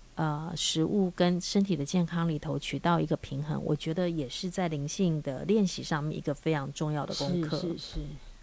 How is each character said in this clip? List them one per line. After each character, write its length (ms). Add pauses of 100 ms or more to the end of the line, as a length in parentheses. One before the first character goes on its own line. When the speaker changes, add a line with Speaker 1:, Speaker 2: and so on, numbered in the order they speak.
(160)
Speaker 1:
呃， 400
食 260
物 320
跟 260
身 220
体 140
的 80
健 200
康 240
里 80
头 220
取 180
到 220
一 80
个 120
平 220
衡， 240
我 120
觉 180
得 160
也 180
是 220
在 160
灵 220
性 340
的 220
练 200
习 160
上 220
面 160
一 20
个 140
非 180
常 200
重 200
要 140
的 80
功 260
课。 160
Speaker 2:
是， 120
是， 100
是。 220 (420)